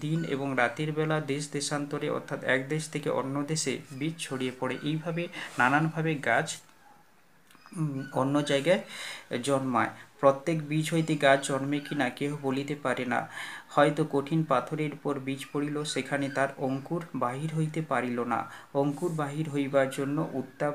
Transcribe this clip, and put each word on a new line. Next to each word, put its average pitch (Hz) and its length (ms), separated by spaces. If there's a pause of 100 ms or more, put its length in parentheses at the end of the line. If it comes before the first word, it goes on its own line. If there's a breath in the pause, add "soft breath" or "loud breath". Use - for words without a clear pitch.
দিন 160 220
এবং 139 340
রাতের 151 340
বেলা 156 300
দেশ 143 300
দেশান্তরে, 147 580
অর্থাৎ - 340
এক 135 260
দেশ 156 200
থেকে 151 200
অন্য 135 340
দেশে 143 340 (220)
বীজ 160 200
ছড়িয়ে 127 400
পড়ে। 131 240
এইভাবে 160 440 (320 loud breath)
নানানভাবে 156 560
গাছ, 131 420 (1200)
উম, 143 260 (100)
অন্য 139 320
জায়গায় 151 380 (600 loud breath)
জন্মায়। 131 460 (300 loud breath)
প্রত্যেক 147 480
বীজ 156 260
হইতে 160 220
গাছ 139 320
জন্মে 139 320
কিনা 143 300
কেহ 143 320
বলিতে 139 340
পারে 127 300
না। 120 220 (420 loud breath)
হয়তো 156 420
কঠিন 143 320
পাথরের 147 500
উপর 143 260
বীজ 135 340
পড়িল, 147 300
সেখানে 139 460
তার 135 180 (100)
অঙ্কুর 139 480 (100)
বাহির 135 420
হইতে 156 240
পারিল 123 420
না। 117 280 (220 loud breath)
অঙ্কুর 143 380
বাহির 156 380
হইবার 139 400
জন্য 143 440
উত্তাপ, 147 420